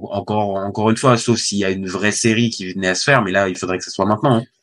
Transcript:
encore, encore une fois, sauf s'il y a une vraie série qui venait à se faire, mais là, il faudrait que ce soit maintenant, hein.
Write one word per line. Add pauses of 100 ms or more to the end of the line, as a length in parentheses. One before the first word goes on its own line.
(120)
encore,
encore
une
fois,
sauf
s'il
y
a
une
vraie
série
qui
venait
à
se
faire,
mais
là,
il
faudrait
que
ce
soit
maintenant,
hein. (200)